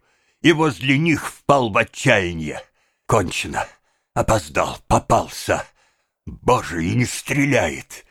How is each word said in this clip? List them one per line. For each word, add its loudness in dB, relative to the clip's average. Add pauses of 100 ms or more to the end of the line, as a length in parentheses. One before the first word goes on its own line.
(420)
и 6
возле 2
них 0
впал 2
в 0
отчаяние. 0 (440)
«Кончено! -2 (480)
Опоздал! -2 (100)
Попался! -2 (600)
Боже, -2
и 0
не 2
стреляет!» -2